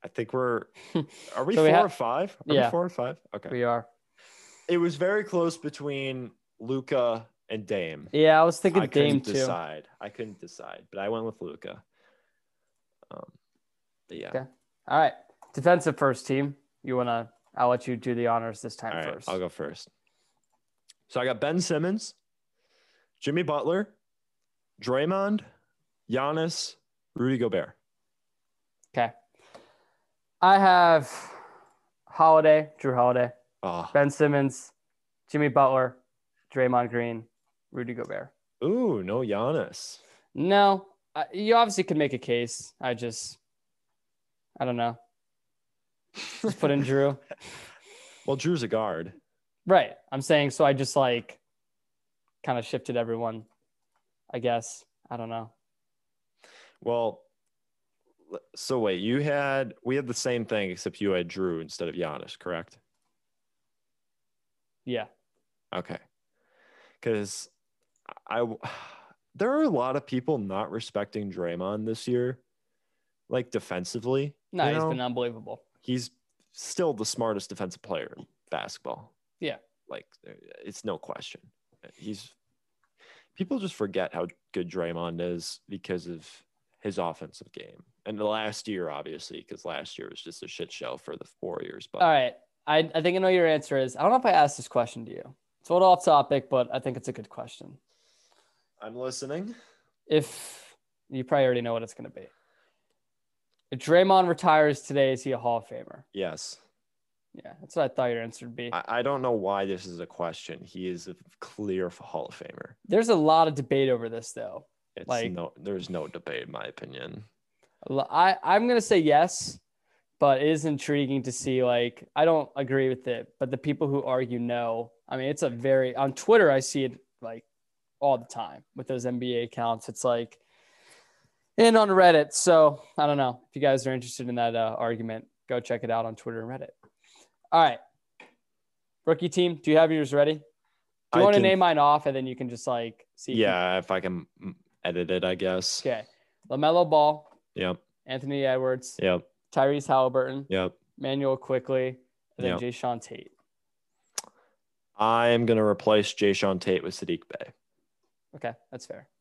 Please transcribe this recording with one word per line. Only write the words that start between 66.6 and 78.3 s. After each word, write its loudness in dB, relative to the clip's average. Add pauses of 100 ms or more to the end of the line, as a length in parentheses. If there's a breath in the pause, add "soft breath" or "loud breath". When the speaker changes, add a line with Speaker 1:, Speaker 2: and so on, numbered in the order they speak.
Speaker 1:
'Cause -4 (800)
I, -4
w-, -2 (380 loud breath)
<sighs> -20
there -2
are 2
a 2
lot 0
of -4
people -2
not -4
respecting -6
Draymond -4
this -6
year, -2 (880)
like, -4
defensively, -4 (180)
Speaker 2:
No, 0
Speaker 1:
you 0
Speaker 2:
he's 0
Speaker 1:
know? -2
Speaker 2:
been -4
unbelievable. -6 (180)
Speaker 1:
He's -6 (420)
still -4
the -6
smartest -4
defensive -10
player -8
in -20 (240)